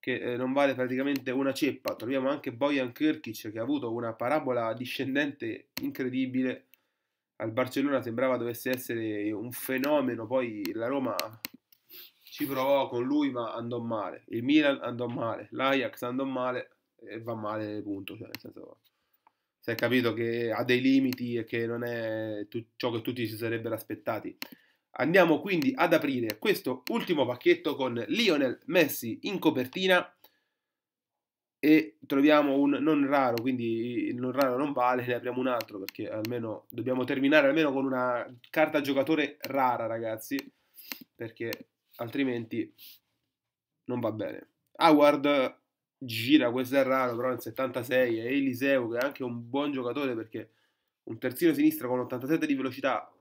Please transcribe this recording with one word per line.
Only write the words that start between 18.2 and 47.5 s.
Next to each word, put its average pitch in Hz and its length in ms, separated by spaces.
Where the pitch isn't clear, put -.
nel 113 120
senso, - 380
si - 100
è 113 60
capito 127 380
che 117 380
ha 110 120
dei 123 180
limiti 127 540
e 113 80
che 117 240
non 117 160
è 110 680
tu-, 117 160
ciò 123 160
che 120 100
tutti 120 260
si 107 100
sarebbero 113 380
aspettati. - 600
Andiamo 160 460
quindi 160 340
ad 170 200
aprire 127 440
questo 135 520
ultimo 170 360
pacchetto 156 500
con 131 180
Lionel 185 580
Messi 156 560
in 190 180
copertina 175 760
e 156 320
troviamo 143 520
un 143 140
non 143 360
raro, 131 340
quindi 120 680
il 156 80
non 123 180
raro 131 240
non 143 160
vale, 123 320
ne 123 80
apriamo 123 260
un 127 80
altro 110 320
perché 95 300
almeno 110 600
dobbiamo 127 360
terminare 139 420
almeno 147 240
con 135 140
una 127 420
carta 156 320
giocatore 139 600
rara, 127 440
ragazzi, 110 500
perché 113 360
altrimenti 120 800
non 120 160
va 110 100
bene. 98 380
Howard 143 840
gira, 120 540
questo 127 240
è 135 80
raro, 127 320
però 123 140
nel 123 120
settantasei 120 760